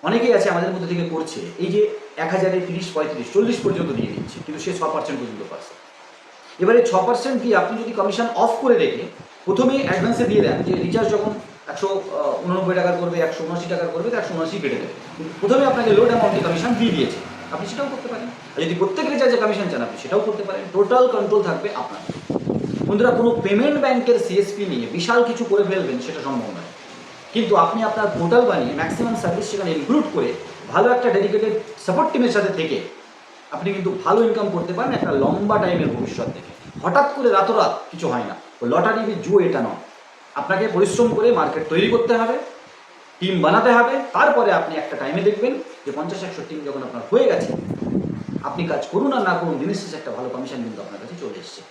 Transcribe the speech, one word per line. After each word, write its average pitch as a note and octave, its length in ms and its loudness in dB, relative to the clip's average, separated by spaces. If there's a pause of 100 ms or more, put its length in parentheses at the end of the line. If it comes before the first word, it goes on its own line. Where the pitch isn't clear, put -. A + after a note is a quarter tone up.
অনেকেই A#3 320 2
আছে G3 160 4
আমাদের F3+ 200 0
মধ্যে F3+ 160 -6
থেকে E3+ 220 -2
করছে, D#3+ 320 -6 (180)
এই F3+ 80 -4
যে F#3+ 140 2 (360)
এক D#3+ 160 -4
হাজারে F#3 280 2
তিরিশ, F3 340 -6
পঁয়ত্রিশ, D3+ 400 -4
চল্লিশ A3+ 300 4
পর্যন্ত E3+ 280 0
দিয়ে A#2 160 -2
দিচ্ছে, - 380 -8
কিন্তু D3+ 180 -10
সে F#3 140 -4
ছ - 40 -4
পার্সেন্ট D3 380 -2
পর্যন্ত G#2+ 300 -10
পাচ্ছে। - 220 -14 (880)
এবারে A#3 240 6
ছ - 80 0
পার্সেন্ট A#3+ 480 2
দিয়ে A#3 140 4
আপনি A3 260 0
যদি A#3 100 -6
কমিশন G#3 420 0
অফ A3+ 160 2 (100)
করে A#3+ 180 4
রেখে - 240 0 (420)
প্রথমেই B3+ 440 2
অ্যাডভান্সে A#3 360 0
দিয়ে G#3 180 4
দেন F3+ 200 2
যে F#3 120 0
রিচার্জ F#3+ 360 0
যখন G#3 220 0 (360)
একশো G3 200 -4 (560)
ঊননব্বই F3+ 300 0
টাকার F3 260 2
করবে, E3+ 200 -2
একশো D#3+ 240 -2
উনআশি E3+ 240 -6
টাকার E3+ 200 -2
করবে, F#3 220 -4
তো A#3+ 60 -2
একশো G3 180 -4
উনআশি E3 240 -4
কেটে C3+ 160 -4
দেবে, - 200 -8 (460)
প্রথমে B3+ 260 4
আপনাকে A#3 240 2
লোড A3 180 6
অ্যামাউন্টে - 400 2
কমিশন E3+ 260 0
দিয়ে A3 220 2
দিয়েছে, - 220 -2 (340)
আপনি F3 140 -6
সেটাও C4+ 260 -4
করতে B3 160 -8
পারেন। A3+ 200 -8 (280)
আর - 60 -4
যদি E3 120 -2
প্রত্যেক F#3+ 360 0
রিচার্জে B3 260 4
কমিশন G3+ 340 0
চান, B2+ 120 -2
আপনি - 200 -6
সেটাও G3 180 2
করতে G#3+ 220 -2
পারেন। G3 180 -6 (120)
টোটাল A#3+ 360 6
কন্ট্রোল G3+ 340 2
থাকবে F3 320 -2
আপনার। - 280 -8 (840)
বন্ধুরা, A#3 240 4
কোনো A#3 200 4
পেমেন্ট A#3 500 2
ব্যাংকের A#3+ 380 4
সিএসপি G3+ 480 0
নিয়ে B2 260 -2
বিশাল A#3 320 2
কিছু A#3 200 -2
করে G3 200 4
ফেলবেন E3+ 420 -2
সেটা C#3+ 180 -8
সম্ভব B2 240 -4
নয়, E2+ 220 -12 (640)
কিন্তু G#3+ 240 4
আপনি A3+ 260 4
আপনার A3 240 0
পোর্টাল E3+ 400 4
বানিয়ে - 280 0
ম্যাক্সিমাম G#3 480 -2
সার্ভিস F#3 280 -2
সেখানে F#3+ 200 -2
ইনক্লুড D#3+ 340 2 (100)
করে B2+ 180 0 (400)
ভালো G#3 200 6
একটা B3 180 4
ডেডিকেটেড G#3 420 2 (340)
সাপোর্ট - 260 2
টিমের B3 200 2
সাথে F#3 200 2
থেকে D#3 280 -2 (720)
আপনি E3+ 200 -4
কিন্তু F#3 180 -2 (140)
ভালো G#3+ 200 4
ইনকাম G#3 280 0
করতে E3+ 200 -4
পারেন B3 200 -2
একটা F3+ 200 0
লম্বা F#3 460 2
টাইমের E3+ 300 0
ভবিষ্যৎ - 380 -4
থেকে। - 260 -10 (300)
হঠাৎ C#4 240 4 (100)
করে B3+ 140 2
রাতোরাত A#3 420 4 (180)
কিছু E3 180 -4
হয় A#2+ 160 -2
না, G2 100 -8 (280)
লটারি F#3 380 2
বা G#3 220 -4
জুয়ো F3+ 260 4
এটা B2 120 0
নয়। A2+ 200 -4 (540)
আপনাকে F#3+ 400 0
পরিশ্রম G#3 400 4
করে A3 180 4
মার্কেট D#3 360 0
তৈরি F#3+ 220 2
করতে A3+ 260 4
হবে, A#3 220 0 (840)
টিম F3+ 220 0
বানাতে G#3+ 300 6
হবে, A#3+ 220 4 (180)
তারপরে A#3 400 4
আপনি D#3+ 240 0
একটা D3+ 200 -6
টাইমে D3 260 -4
দেখবেন G#3 320 2 (320)
যে C#3 100 -8
পঞ্চাশ F3 260 -6
একশো E3+ 260 -10
টিম D#3 160 -10
যখন C#3 180 -8
আপনার A#2+ 280 -10
হয়ে B3+ 140 6
গেছে, - 280 2 (920)
আপনি E3 220 -4
কাজ - 260 -2
করুন C4 200 0
আর A#3+ 100 0
না F3+ 120 0
করুন, E3 240 -4
দিনের F3+ 160 -2
শেষে D#3+ 220 -8
একটা - 140 -10
ভালো B2 180 -8
কমিশন C3 280 -8
কিন্তু G#2+ 260 -10
আপনার G2 180 -14
কাছে F3 200 -14
চলে - 200 -10
এসেছে। - 300 -18